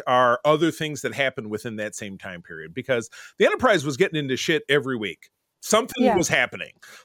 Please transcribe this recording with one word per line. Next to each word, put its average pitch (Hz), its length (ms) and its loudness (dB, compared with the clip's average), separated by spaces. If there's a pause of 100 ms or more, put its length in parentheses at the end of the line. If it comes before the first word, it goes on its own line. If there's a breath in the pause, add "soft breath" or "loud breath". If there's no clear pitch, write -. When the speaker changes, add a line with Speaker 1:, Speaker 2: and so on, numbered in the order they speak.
Speaker 1:
are 123 380 6
other 156 260 4
things 151 320 -8
that 113 120 -4
happened 127 360 -4
within 107 260 -8
that 107 200 -8
same 98 220 -12
time 90 240 -14
period, 82 300 -16
because 120 380 -4 (280 loud breath)
the 208 80 6
Enterprise 240 380 2
was 139 120 -6
getting 160 240 0
into 131 160 -2
shit 151 320 -2
every 135 280 0
week. 98 340 -8 (300)
Something 240 440 0
Speaker 2:
Yeah. 226 120 4
Speaker 1:
was 170 120 2
happening. 120 440 0 (320 loud breath)